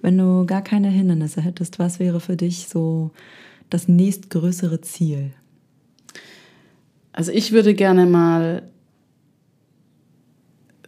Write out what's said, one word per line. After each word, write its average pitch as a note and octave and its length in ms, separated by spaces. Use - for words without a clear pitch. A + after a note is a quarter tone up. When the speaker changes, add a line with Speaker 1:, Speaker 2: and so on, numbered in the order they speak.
Speaker 1:
Wenn F3+ 160
du F#3 280
gar F#3 160
keine G3+ 260
Hindernisse F3 540
hättest, E3+ 360
was F3 220
wäre F3 220
für F3 160
dich F3 320
so D#3+ 420
das E3+ 200
nächstgrößere F3 880
Ziel? C#3+ 520
Speaker 2:
Also E3 220
ich G#3+ 180
würde G#3+ 220
gerne F#3+ 320
mal E3+ 580